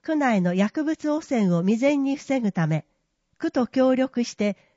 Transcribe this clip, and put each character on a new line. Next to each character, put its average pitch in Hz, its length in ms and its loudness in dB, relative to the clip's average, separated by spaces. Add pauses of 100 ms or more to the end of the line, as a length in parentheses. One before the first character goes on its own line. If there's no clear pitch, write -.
区 320 140 -4
内 254 260 2
の 175 140 0
薬 214 300 0
物 302 260 -2
汚 302 100 0
染 226 300 0
を 170 120 2
未 202 160 2
然 277 260 2
に 269 100 -2
防 269 240 -4
ぐ 214 140 -2
た 165 160 -2
め、 156 180 -2 (520)
区 330 120 -4
と 247 160 0
協 262 300 2
力 262 260 -2
し - 140 -6
て 208 200 -2 (200)